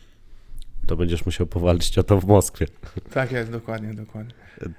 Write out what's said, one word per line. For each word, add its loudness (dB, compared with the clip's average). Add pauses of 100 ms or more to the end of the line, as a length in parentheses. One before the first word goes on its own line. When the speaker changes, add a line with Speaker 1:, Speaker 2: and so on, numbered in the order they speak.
(880)
Speaker 1:
To 4
będziesz 0
musiał -2
powalczyć 2
o 4
to 6
w -2
Moskwie. 4 (480)
Speaker 2:
Tak -2
jest, -6
dokładnie, -8
dokładnie. -14 (460)